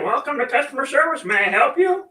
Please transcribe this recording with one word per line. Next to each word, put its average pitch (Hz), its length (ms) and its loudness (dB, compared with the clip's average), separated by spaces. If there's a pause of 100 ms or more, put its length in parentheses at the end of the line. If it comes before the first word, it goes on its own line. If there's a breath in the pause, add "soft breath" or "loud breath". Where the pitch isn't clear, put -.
welcome 277 380 -2
to 247 80 0
customer 277 400 -2
service. 311 380 0
May 370 100 -4
I 403 160 0
help - 280 2
you? 370 320 2